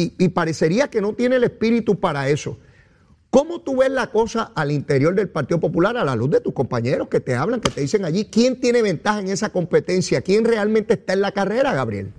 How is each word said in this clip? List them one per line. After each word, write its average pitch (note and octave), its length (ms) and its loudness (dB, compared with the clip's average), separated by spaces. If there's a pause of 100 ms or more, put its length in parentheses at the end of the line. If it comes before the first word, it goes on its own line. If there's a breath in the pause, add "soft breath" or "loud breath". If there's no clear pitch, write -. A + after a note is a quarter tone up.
y, E3 160 -2
y F#3 120 4
parecería F3+ 600 0
que A3+ 120 -2
no G#3 120 -2
tiene B3 240 2
el B3 80 2
espíritu A3+ 540 0
para C#3+ 300 -2
eso. C#3+ 280 -2 (720 soft breath)
¿Cómo D#4+ 320 2
tú C4+ 160 -4
ves C4 140 2
la B3+ 160 -4
cosa A3 480 -4
al D3 160 -2
interior D3 420 0
del G3+ 160 0
Partido D#3+ 300 -2
Popular F3+ 360 0
a A#3 80 -2
la C3+ 120 0
luz A#2+ 160 0
de A#3+ 100 2
tus - 100 -4
compañeros B2+ 580 -2
que - 100 0
te - 160 -2
hablan, G#3+ 260 -2
que - 80 -2
te - 100 -6
dicen E3 240 0
allí? F#3 220 -2
¿Quién B3 340 2
tiene A#3+ 220 2
ventaja G#3 380 0
en F#3+ 80 -6
esa F#3+ 240 -2
competencia? E3+ 680 0
¿Quién G#3+ 240 2
realmente A3 500 2
está - 180 -4
en G3 80 2
la G3 100 0
carrera, G#3+ 420 0
Gabriel? G#2 460 -4